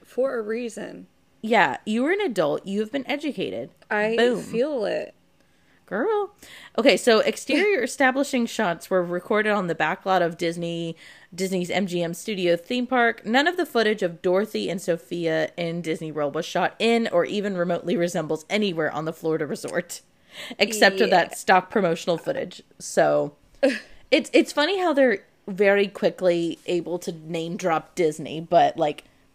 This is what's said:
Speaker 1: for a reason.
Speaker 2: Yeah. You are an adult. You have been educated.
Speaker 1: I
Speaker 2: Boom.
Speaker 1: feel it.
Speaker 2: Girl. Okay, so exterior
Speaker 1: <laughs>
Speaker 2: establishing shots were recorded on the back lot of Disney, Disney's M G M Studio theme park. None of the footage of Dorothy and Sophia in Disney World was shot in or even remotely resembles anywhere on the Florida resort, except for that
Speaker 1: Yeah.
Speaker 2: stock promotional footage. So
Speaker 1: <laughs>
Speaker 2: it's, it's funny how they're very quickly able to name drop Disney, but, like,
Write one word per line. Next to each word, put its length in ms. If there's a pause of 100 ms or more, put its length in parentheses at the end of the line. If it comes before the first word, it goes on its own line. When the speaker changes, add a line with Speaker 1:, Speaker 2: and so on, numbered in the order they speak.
Speaker 1:
for 380
a 20
reason. 640 (340)
Speaker 2:
Yeah. 360 (100)
You 200
are 40
an 100
adult. 460
You 140
have 100
been 180
educated. 640 (180)
Speaker 1:
I 280
Speaker 2:
Boom. 260
Speaker 1:
feel 440
it. 280 (720)
Speaker 2:
Girl. 460 (460)
Okay, 180
so 220
exterior 640
Speaker 1:
<laughs> 20
Speaker 2:
establishing 600
shots 420
were 160
recorded 480
on 140
the 80
back 320
lot 160
of 160
Disney, 580 (360)
Disney's 380
M 160
G 160
M 120
Studio 420
theme 300
park. 400
None 200
of 120
the 80
footage 360
of 200
Dorothy 480
and 100
Sophia 760
in 240
Disney 280
World 240
was 120
shot 320
in 340
or 140
even 280
remotely 440
resembles 500
anywhere 440
on 120
the 80
Florida 340
resort, 540 (580)
except 400
for 80
that 260
Speaker 1:
Yeah. 40
Speaker 2:
stock 320
promotional 480
footage. 460 (160)
So 560 (400)
Speaker 1:
<laughs> 360
Speaker 2:
it's, 220
it's 200
funny 280
how 140
they're 240 (280)
very 400
quickly 800
able 360
to 120
name 460
drop 360
Disney, 460
but, 380
like, 260 (300)